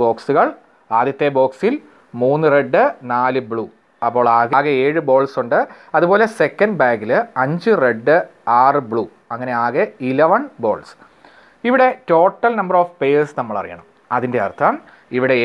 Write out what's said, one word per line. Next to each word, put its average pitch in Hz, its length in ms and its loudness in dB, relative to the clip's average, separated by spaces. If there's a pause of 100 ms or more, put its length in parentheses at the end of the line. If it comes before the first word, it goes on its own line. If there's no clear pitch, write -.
ബോക്സുകൾ, 139 420 0 (540)
ആദ്യത്തെ 139 300 -2 (100)
ബോക്സിൽ 185 340 -2 (480)
മൂന്ന് 147 240 0 (120)
റെഡ് 139 280 2 (280)
നാല് 127 360 -2
ബ്ലൂ, 113 160 -6 (400)
അപ്പോൾ 120 200 0 (120)
ആകെ, 120 180 0
ആകെ 143 160 0 (100)
ഏഴ് 151 240 0
ബോൾസ് 135 340 2
ഉണ്ട്. 120 160 -2 (400)
അതുപോലെ 185 280 4 (160)
സെക്കൻഡ് 185 400 0
ബാഗിൽ 117 300 0 (320)
അഞ്ച് 170 280 -2 (120)
റെഡ് 120 340 2 (460)
ആറ് 139 180 4 (100)
ബ്ലൂ, 113 120 -2 (300)
അങ്ങനെ 123 200 -8 (100)
ആകെ 123 220 -2 (240)
ഇലവൻ 160 340 2 (220)
ബോൾസ്. 90 280 -4 (760)
ഇവിടെ 254 200 4 (220)
total 190 480 2
number 180 220 -2
of 175 80 0 (120)
pairs 143 380 0
നമ്മൾ 113 220 -8
അറിയണം. 87 260 -14 (300)
അതിൻ്റെ 123 280 -2
അർത്ഥം 147 300 0 (420)
ഇവിടെ 131 280 2